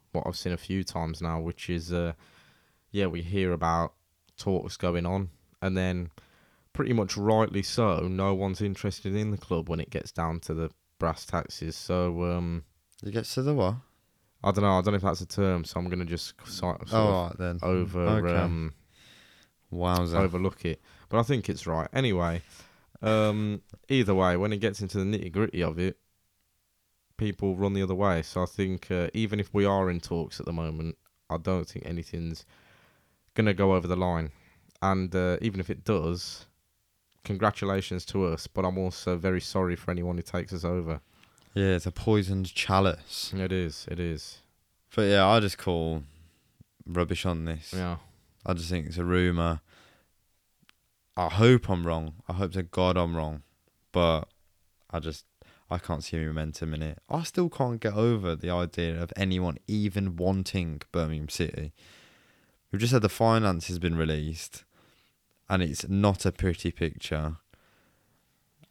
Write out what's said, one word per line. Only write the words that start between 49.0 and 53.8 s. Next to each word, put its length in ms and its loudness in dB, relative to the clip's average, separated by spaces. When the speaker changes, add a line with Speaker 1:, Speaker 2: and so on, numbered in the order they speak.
Speaker 2:
rumour. 560 4
I 140 0
hope 400 6
I'm 160 0
wrong. 300 -2
I 60 -4
hope 200 -2
to 100 -4
God 340 2
I'm 180 2
wrong. 280 -4